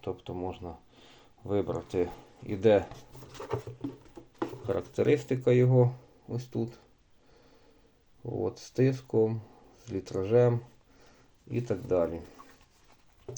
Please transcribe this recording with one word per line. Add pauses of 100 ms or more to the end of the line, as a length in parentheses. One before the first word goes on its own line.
тобто
можна (680)
вибрати, (340)
іде (1800)
характеристика
його (340)
ось
тут. (1500)
От,
з
тиском, (460)
з
літражем (840)
і
так
далі. (1160)